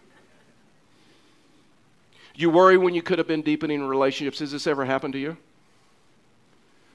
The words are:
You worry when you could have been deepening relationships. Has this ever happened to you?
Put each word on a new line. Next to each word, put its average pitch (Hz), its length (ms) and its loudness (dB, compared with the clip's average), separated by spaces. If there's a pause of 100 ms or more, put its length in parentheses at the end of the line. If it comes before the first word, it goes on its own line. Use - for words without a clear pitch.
(2250)
You 156 140 0
worry 185 300 8
when 180 160 0
you 170 80 -4
could 180 160 -2
have 165 100 -2
been 156 140 -2
deepening 151 400 -4
relationships. 135 560 -2
Has 143 140 -10
this 143 140 -10
ever 139 200 -2
happened 135 260 -4
to 139 60 -8
you? 151 180 -10 (1600)